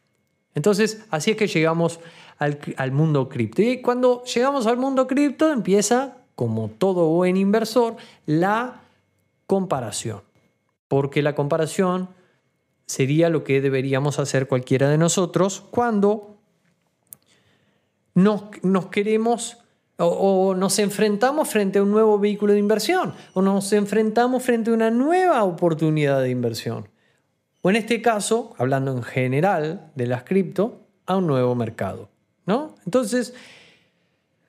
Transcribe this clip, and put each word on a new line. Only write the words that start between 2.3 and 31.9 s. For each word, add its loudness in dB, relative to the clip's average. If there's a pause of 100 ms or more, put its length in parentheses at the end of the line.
al, -2 (180)
al -4
mundo 2
cripto. -2
Y 0
cuando 2
llegamos 0
al 2
mundo 0
cripto 2
empieza, 0 (180)
como -4
todo 0
buen 2
inversor, 0 (300)
la -2 (680)
comparación. -4 (640)
Porque 0
la 0
comparación -2 (760)
sería 0
lo -2
que 0
deberíamos 0
hacer -2
cualquiera 2
de 4
nosotros 0
cuando 0 (1800)
nos, 2 (180)
nos 0
queremos -2 (400)
o, 0
o 2
nos 0
enfrentamos 0
frente 0
a 4
un 2
nuevo 4
vehículo 2
de 4
inversión 0 (200)
o 0
nos 0
enfrentamos 0
frente 0
a 2
una 2
nueva 2
oportunidad 2
de 0
inversión. -6 (720)
O 2
en 2
este -2
caso, -2
hablando -2
en -6
general -2
de -4
las -4
cripto, -2 (240)
a -2
un 0
nuevo 0
mercado, -6 (360)